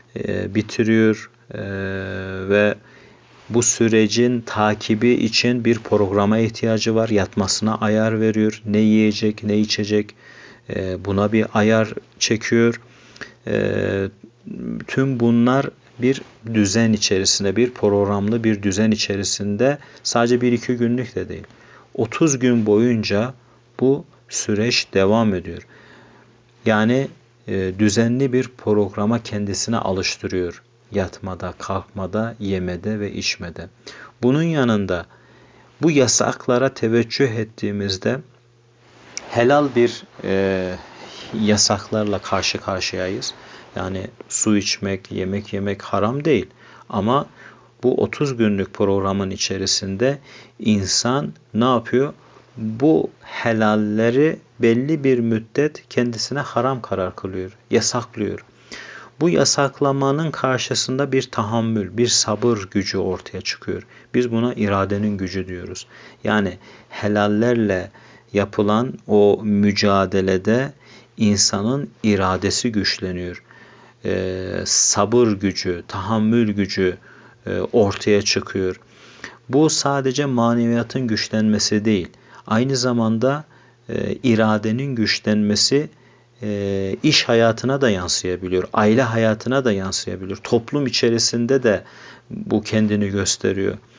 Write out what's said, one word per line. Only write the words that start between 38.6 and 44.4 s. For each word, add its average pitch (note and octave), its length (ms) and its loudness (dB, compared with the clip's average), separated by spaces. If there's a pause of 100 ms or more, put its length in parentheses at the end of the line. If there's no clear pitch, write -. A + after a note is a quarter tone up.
helal C#3 460 4
bir, A#2+ 260 2 (220)
e, F#2+ 500 0 (600)
yasaklarla G#2 840 0
karşı F#2+ 400 -4
karşıyayız. F#2+ 760 -6 (420)
Yani F#2 300 -6 (220)
su - 280 0